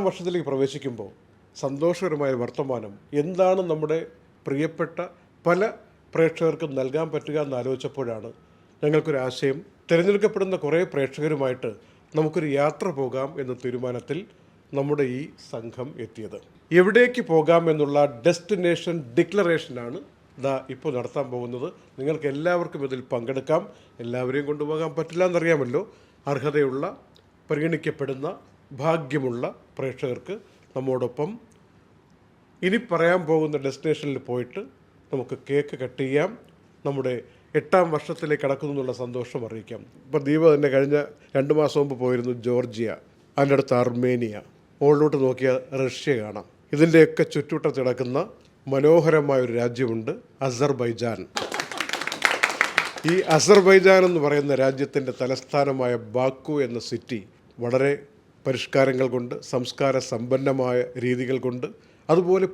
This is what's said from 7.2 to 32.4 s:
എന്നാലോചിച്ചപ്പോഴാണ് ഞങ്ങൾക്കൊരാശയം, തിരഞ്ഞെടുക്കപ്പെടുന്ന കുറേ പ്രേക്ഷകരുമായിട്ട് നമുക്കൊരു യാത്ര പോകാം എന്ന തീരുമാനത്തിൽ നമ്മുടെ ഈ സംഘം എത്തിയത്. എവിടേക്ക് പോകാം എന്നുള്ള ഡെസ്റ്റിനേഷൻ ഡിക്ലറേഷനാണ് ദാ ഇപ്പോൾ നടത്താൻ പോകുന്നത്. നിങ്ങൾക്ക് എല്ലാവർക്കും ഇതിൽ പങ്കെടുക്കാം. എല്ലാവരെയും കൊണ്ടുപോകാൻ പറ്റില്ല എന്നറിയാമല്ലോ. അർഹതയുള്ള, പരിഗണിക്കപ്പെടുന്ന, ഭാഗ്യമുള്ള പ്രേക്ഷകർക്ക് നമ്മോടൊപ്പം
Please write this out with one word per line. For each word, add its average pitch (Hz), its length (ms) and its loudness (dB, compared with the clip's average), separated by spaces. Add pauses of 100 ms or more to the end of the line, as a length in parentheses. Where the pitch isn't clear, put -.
എന്നാലോചിച്ചപ്പോഴാണ് 127 840 -6 (540)
ഞങ്ങൾക്കൊരാശയം, 143 760 0 (320)
തിരഞ്ഞെടുക്കപ്പെടുന്ന 190 760 2
കുറേ 151 160 2 (140)
പ്രേക്ഷകരുമായിട്ട് 135 800 -2 (460)
നമുക്കൊരു 156 300 0 (120)
യാത്ര 151 260 0 (140)
പോകാം 131 280 -4 (140)
എന്ന 127 220 -6
തീരുമാനത്തിൽ 123 540 -6 (600)
നമ്മുടെ 143 260 0 (140)
ഈ - 20 -8 (300)
സംഘം 117 380 -12 (180)
എത്തിയത്. 104 320 -14 (420)
എവിടേക്ക് 240 520 4
പോകാം 165 300 6 (120)
എന്നുള്ള 147 240 0 (280)
ഡെസ്റ്റിനേഷൻ 175 720 0 (220)
ഡിക്ലറേഷനാണ് 165 840 -2 (440)
ദാ 135 80 0 (220)
ഇപ്പോൾ 151 220 -8
നടത്താൻ 123 360 -6
പോകുന്നത്. 123 340 -8 (320)
നിങ്ങൾക്ക് 151 360 -4
എല്ലാവർക്കും 170 520 -4
ഇതിൽ 131 140 -6 (100)
പങ്കെടുക്കാം. 131 520 -2 (400)
എല്ലാവരെയും 127 480 -4
കൊണ്ടുപോകാൻ 151 480 -4
പറ്റില്ല 160 320 -2
എന്നറിയാമല്ലോ. 160 520 0 (480)
അർഹതയുള്ള, 143 540 0 (640)
പരിഗണിക്കപ്പെടുന്ന, 147 800 -4 (540)
ഭാഗ്യമുള്ള 139 600 -2 (360)
പ്രേക്ഷകർക്ക് 131 560 -6 (420)
നമ്മോടൊപ്പം 131 540 -2 (1400)